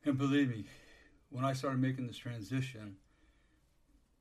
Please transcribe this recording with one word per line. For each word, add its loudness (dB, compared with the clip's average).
And 2
believe 4
me, -4
when -4
I 2
started 0
making 2
this -8
transition, -6